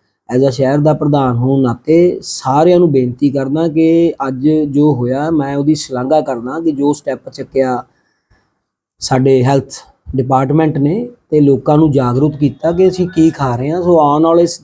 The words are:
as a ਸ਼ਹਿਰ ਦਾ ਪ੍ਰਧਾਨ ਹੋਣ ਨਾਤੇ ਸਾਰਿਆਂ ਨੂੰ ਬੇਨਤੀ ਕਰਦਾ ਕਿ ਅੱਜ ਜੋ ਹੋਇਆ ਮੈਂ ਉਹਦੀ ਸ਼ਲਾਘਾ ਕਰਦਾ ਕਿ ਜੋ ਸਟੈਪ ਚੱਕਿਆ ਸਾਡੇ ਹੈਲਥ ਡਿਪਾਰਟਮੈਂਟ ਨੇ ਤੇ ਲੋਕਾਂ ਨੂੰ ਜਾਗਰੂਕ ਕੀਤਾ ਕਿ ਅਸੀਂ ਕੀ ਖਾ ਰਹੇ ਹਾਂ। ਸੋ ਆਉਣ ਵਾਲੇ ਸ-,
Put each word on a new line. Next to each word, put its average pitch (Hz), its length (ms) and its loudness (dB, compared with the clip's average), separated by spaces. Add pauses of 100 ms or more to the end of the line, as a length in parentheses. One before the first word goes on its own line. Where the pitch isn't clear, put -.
(360)
as 135 100 4
a 135 40 4
ਸ਼ਹਿਰ 131 280 0
ਦਾ 151 160 2
ਪ੍ਰਧਾਨ 143 420 0
ਹੋਣ 135 260 0
ਨਾਤੇ 160 600 0
ਸਾਰਿਆਂ 160 560 2
ਨੂੰ 170 140 2
ਬੇਨਤੀ 127 380 0
ਕਰਦਾ 139 380 -2
ਕਿ 160 460 2 (140)
ਅੱਜ 135 200 -2
ਜੋ 147 460 2
ਹੋਇਆ 127 360 -4
ਮੈਂ 143 260 -2
ਉਹਦੀ 143 180 0
ਸ਼ਲਾਘਾ 139 460 -2
ਕਰਦਾ 131 400 -6
ਕਿ 165 120 -2
ਜੋ 143 200 0
ਸਟੈਪ 135 360 -8
ਚੱਕਿਆ 131 560 -4 (1120)
ਸਾਡੇ 131 460 0
ਹੈਲਥ 139 260 0 (460)
ਡਿਪਾਰਟਮੈਂਟ 135 640 0
ਨੇ 185 300 -2 (220)
ਤੇ 151 100 2
ਲੋਕਾਂ 139 380 2
ਨੂੰ 156 120 4
ਜਾਗਰੂਕ 135 460 0
ਕੀਤਾ 151 360 -2
ਕਿ 185 160 2
ਅਸੀਂ 180 200 -2
ਕੀ 160 220 2
ਖਾ 131 260 -4
ਰਹੇ 135 140 -4
ਹਾਂ। 175 120 -4
ਸੋ 170 180 4
ਆਉਣ 147 220 2
ਵਾਲੇ 165 240 4
ਸ-, - 160 -8